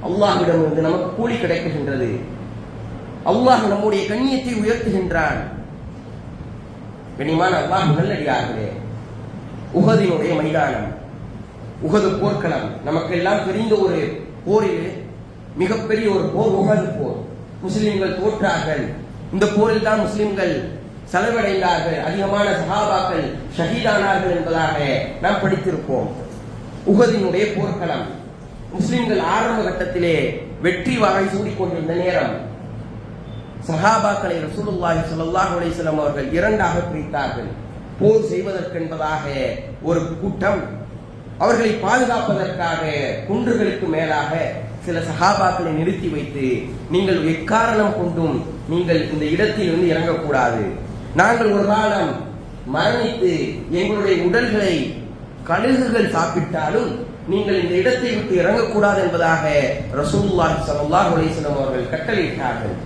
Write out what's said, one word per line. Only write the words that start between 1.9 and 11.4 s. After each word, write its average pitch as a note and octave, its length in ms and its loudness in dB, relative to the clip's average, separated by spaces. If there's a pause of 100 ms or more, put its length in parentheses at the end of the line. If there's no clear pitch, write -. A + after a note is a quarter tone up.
அல்லாஹ் A3 420 6
நம்முடைய G3+ 420 2
கண்ணியத்தை B3+ 440 0
உயர்த்துகின்றான். F#3+ 880 0 (1800)
கண்ணியமான D#3+ 400 2
அல்லாஹ் F3+ 320 2 (100)
நல்லடியார்களே, B2 680 0 (1040)
உஹதினுடைய F3+ 600 4
மைதானம், D3+ 580 0 (920)